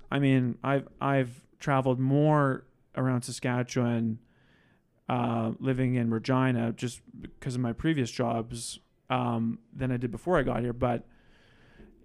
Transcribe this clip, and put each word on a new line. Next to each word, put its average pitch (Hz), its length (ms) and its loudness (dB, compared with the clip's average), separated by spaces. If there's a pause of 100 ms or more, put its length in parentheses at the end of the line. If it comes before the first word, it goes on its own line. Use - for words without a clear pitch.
(100)
I 135 80 0
mean, 131 460 4
I've, 135 240 0 (120)
I've 131 440 0 (140)
traveled 131 420 2
more 143 640 4 (320)
around 127 260 0
Saskatchewan, 120 960 -2 (920)
uh, 117 500 0
living 127 380 0
in 117 140 0
Regina 117 640 0
just - 280 -8 (200)
because - 340 -10
of 123 60 -2
my 120 120 0
previous 143 380 0
jobs, 117 720 -4 (300)
um, 117 480 0 (140)
than 131 200 -2
I 123 60 0
did 123 120 -4
before 170 280 0
I 139 40 4
got 123 200 0
here. 120 100 -2
But 120 320 -2 (1000)